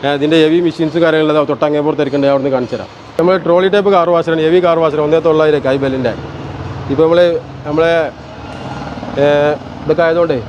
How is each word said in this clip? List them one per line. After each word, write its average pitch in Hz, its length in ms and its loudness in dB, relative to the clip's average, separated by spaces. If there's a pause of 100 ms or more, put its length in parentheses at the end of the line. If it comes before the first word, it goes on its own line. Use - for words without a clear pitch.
ഏ, 135 40 0 (100)
ഇതിൻ്റെ 156 240 2
ഹെവി 156 240 4
മെഷീൻസ് 160 380 -2
കാര്യങ്ങളുള്ളത് 156 460 2
തൊട്ടങ്ങേപ്പുറത്ത് 147 540 0
ഇരിക്കുന്നുണ്ട്, 139 260 0
ഞാൻ 139 60 2
അവിടുന്ന് 135 200 -2
കാണിച്ചു 123 200 -4
തരാം. 98 120 -10 (300)
നമ്മൾ 180 160 4 (120)
ട്രോളി 175 280 4
ടൈപ്പ് 202 220 2
കാർ 170 180 2
വാഷറാണ്, 165 320 0
ഹെവി 175 200 4
കാർ 165 180 2
വാഷർ, 151 220 0
ഒന്നേ 160 220 2
തൊള്ളായിരം 151 460 2
ഐബലിൻ്റെ. 131 380 -2 (800)
ഇപ്പോൾ 147 140 2
നമ്മൾ, 170 140 4 (480)
നമ്മളെ, 160 240 2 (1300)
ഏ, 147 40 4 (580)
ഇതൊക്കെ 156 220 0
ആയതുകൊണ്ട് 165 300 0 (120)